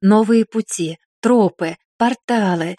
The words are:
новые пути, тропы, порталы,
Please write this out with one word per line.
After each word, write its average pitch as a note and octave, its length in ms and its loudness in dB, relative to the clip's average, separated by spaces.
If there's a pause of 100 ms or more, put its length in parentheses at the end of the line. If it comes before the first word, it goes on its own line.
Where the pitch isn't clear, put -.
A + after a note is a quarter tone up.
новые G#3+ 440 4
пути, E3+ 540 -6 (240)
тропы, G3 540 0 (220)
порталы, G3 800 -2